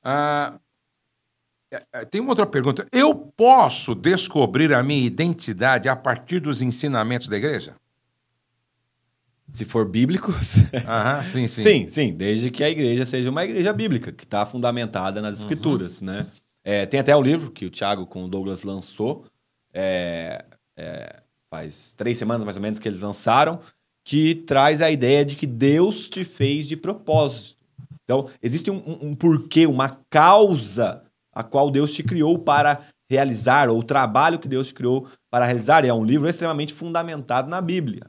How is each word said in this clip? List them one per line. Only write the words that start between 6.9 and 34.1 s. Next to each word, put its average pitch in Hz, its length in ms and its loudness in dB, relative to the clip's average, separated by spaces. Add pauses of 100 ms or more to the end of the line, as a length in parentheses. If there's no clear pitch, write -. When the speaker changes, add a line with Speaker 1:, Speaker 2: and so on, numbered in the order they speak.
Speaker 1:
da 104 80 -4
igreja? 104 380 -6 (1800)
Speaker 2:
Se - 140 -10
for 113 200 0
bíblico. 127 460 0 (280)
<laughs> - 280 2
Speaker 1:
Aham, 117 360 -2
sim, 127 240 -4
sim. 110 140 -6
Speaker 2:
Sim, 120 280 4
sim, 131 240 -2
desde 107 360 -2
que 123 140 -4
a 151 60 2
igreja 131 360 0
seja 127 240 -4
uma 147 140 -4
igreja 202 300 -2
bíblica, 196 380 -4
que - 140 -20
tá 104 200 -2
fundamentada 110 760 -4
nas 104 140 -8
Speaker 1:
Uhum. 107 60 -10
Speaker 2:
escrituras, 104 600 -4
né? 95 260 -8 (360)
É, 101 220 -2
tem 135 140 -2
até 139 160 4
o 147 60 6
livro 143 300 0
que - 140 -14
o 90 60 -10
Thiago 101 340 -4
com 92 180 -14
o 92 40 -10
Douglas 95 360 -8
lançou, 101 640 -8 (480)
é, 87 720 -6 (320)
é, 80 440 -16 (280)
faz 78 440 -14
três 117 240 -4
semanas 117 280 -4
mais 101 100 -8
ou 98 60 -10
menos 107 180 -6
que - 80 -8
eles 98 140 -6
lançaram, 127 580 2 (460)
que 156 300 2
traz 151 460 2
a 165 100 4
ideia 143 340 4
de 143 100 -8
que 151 120 -6
Deus 147 640 2
te 190 140 -8
fez 143 440 -2
de 151 100 -8
propósito. 156 800 -2 (460)
Então, 139 260 -2 (120)
existe 165 300 -4
um, 196 60 -6
um, 156 320 -12
um 147 60 -6
porquê, 160 500 4
uma 135 340 0 (100)
causa 151 960 4 (300)
a - 100 -8
qual 143 280 0
Deus 147 220 2
te 156 100 -8
criou 165 360 0
para 147 420 2 (280)
realizar, 131 600 2
ou 113 100 2
o 113 40 -4
trabalho 139 560 2